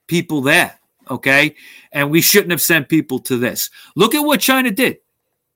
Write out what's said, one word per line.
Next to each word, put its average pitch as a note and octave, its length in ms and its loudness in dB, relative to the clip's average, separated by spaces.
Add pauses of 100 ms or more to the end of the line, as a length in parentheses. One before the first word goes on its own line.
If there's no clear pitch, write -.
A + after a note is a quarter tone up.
people D#3+ 340 -2
there, C#3+ 380 0 (300)
okay? C#3 460 0 (360)
And C#3+ 180 -4
we D#3+ 120 2
shouldn't F3 300 2
have D#3 100 -2
sent D#3 260 0
people C#3+ 320 0
to B2+ 180 -4
this. A2+ 320 -4 (260)
Look A3+ 200 2
at D4+ 60 0
what D4 180 0
China B3+ 320 0
did, A3+ 280 -2 (560)